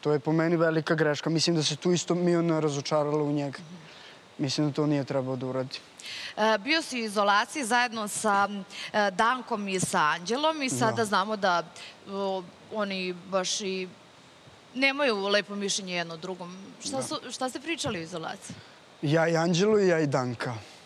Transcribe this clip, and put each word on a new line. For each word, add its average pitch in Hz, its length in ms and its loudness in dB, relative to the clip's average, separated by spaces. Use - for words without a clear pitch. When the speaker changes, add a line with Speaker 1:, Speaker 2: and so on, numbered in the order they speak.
Speaker 1:
to 151 120 2
je 151 60 4
po 156 140 0
meni 160 240 4
velika 160 380 2
greška. 151 360 0
Mislim 165 260 2
da 156 60 2
se 143 140 -2
tu 180 160 2
isto 175 220 2
Miona 170 460 2
razočarala 151 640 0
u 147 100 0
njega. 143 260 -2
Speaker 2:
Mhm. 165 160 -16
Speaker 1:
Mislim 147 280 0
da 143 60 0
to 151 140 2
nije 143 180 2
trebao 131 320 -2
da 127 100 -6
uradi. 127 320 -4
Speaker 2:
E, 214 220 2
bio 294 240 0
si 254 140 -8
u 233 80 -2
izolaciji 208 600 2
zajedno 226 440 0
sa, 202 400 2
e, 208 180 2
Dankom 220 580 0
i 190 120 0
sa 185 200 0
Anđelom 220 600 0
i 254 80 -2
sada 240 260 0
Speaker 1:
Da. 233 80 2
Speaker 2:
znamo 208 320 0
da, 185 260 2
o, 196 340 -4
oni 190 380 -4
baš 190 360 -2
i 190 280 -4
nemaju 269 440 2
lepo 202 360 2
mišljenje 202 400 -4
jedno 170 200 -4
o 165 40 -12
drugom. 180 380 -10
Šta - 160 -6
Speaker 1:
Da. 262 60 -2
Speaker 2:
su, 294 180 -6
šta 262 180 -4
ste 262 120 -8
pričali 269 380 -4
u 165 40 -8
izolaciji? 165 540 -10
Speaker 1:
Ja 160 240 4
i 170 80 4
Anđelo 180 420 4
i 196 100 6
ja 170 120 6
i 156 60 2
Danka. 127 480 -2